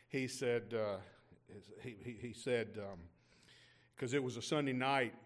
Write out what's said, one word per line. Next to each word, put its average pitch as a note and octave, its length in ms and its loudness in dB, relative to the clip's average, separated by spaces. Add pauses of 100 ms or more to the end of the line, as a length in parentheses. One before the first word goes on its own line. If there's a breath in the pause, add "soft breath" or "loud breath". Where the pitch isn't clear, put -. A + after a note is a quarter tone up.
he C3 180 0
said, A#2+ 480 2
uh, G#2+ 220 2 (840 loud breath)
he, A#2+ 220 -10
he, A#2+ 180 -8
he A#2+ 120 -6
said, G#2+ 460 2
um, G2 200 -6 (1000 soft breath)
'cause B2 180 -2
it C#3+ 80 4
was B2 140 -2
a A#2 60 -6
Sunday D3 300 2
night B2+ 420 4 (120)